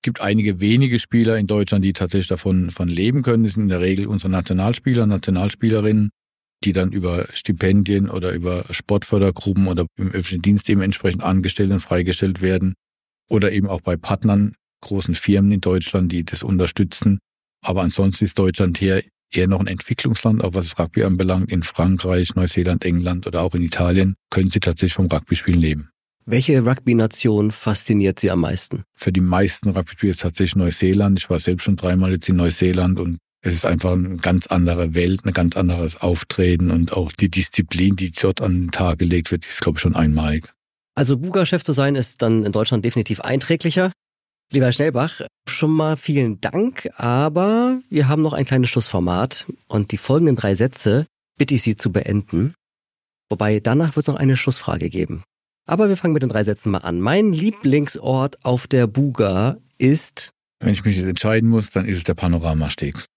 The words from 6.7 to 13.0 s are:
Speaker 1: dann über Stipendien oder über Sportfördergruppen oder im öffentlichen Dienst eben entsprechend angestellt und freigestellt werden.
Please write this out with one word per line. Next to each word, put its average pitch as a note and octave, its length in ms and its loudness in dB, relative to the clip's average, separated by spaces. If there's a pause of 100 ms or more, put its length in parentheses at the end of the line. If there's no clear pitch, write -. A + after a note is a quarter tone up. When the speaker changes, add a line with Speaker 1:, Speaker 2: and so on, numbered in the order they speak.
Speaker 1:
dann F#2 180 0
über F2 440 -2
Stipendien G2 760 2
oder F2+ 220 -4
über F2+ 380 -4
Sportfördergruppen G2 1000 0
oder F2+ 180 0 (100)
im F#2+ 120 -4
öffentlichen F2+ 340 -4
Dienst G2+ 260 2
eben G2 140 2
entsprechend F#2+ 420 -2
angestellt F#2+ 460 0
und G2 100 2
freigestellt F2+ 640 -2
werden. F#2 320 0 (560)